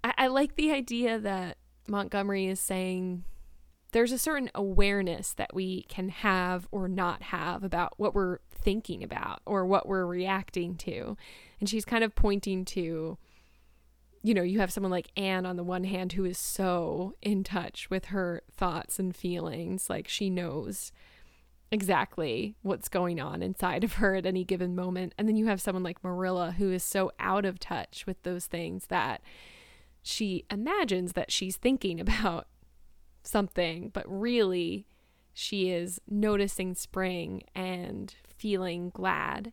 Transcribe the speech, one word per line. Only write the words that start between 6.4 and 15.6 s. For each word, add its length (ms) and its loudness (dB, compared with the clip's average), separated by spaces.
or 160 -2
not 360 0
have 400 -4
about 340 0
what 160 2
we're 260 2
thinking 520 0
about 420 -4
or 200 2
what 220 4
we're 180 2
reacting 680 -2
to. 420 -6
And 100 0
she's 160 0
kind 180 4
of 100 2
pointing 520 4
to, 520 -4
you 120 4
know, 100 4
you 160 2
have 140 4
someone 180 0
like 240 0
Anne 300 0
on 100 -4
the 80 -4